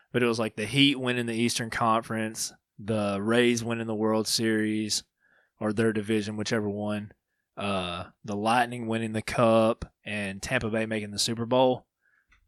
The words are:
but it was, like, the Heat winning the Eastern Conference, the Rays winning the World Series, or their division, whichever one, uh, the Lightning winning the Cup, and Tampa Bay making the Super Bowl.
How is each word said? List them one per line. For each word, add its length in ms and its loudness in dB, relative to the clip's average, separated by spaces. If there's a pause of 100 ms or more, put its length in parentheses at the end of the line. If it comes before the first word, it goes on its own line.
(120)
but 100 0
it 60 4
was, 120 0
like, 180 -4
the 80 -4
Heat 340 4
winning 260 -2
the 80 -4
Eastern 360 0
Conference, 840 -2 (260)
the 440 -2
Rays 420 4
winning 240 -4
the 80 -2
World 320 0
Series, 760 0 (580)
or 100 0
their 220 2
division, 420 -2
whichever 340 -2
one, 440 -4 (420)
uh, 500 -4 (200)
the 100 -6
Lightning 520 0
winning 260 -2
the 80 -2
Cup, 640 4 (180)
and 380 -6
Tampa 280 -2
Bay 160 -2
making 260 -6
the 80 -6
Super 260 -2
Bowl. 400 4 (640)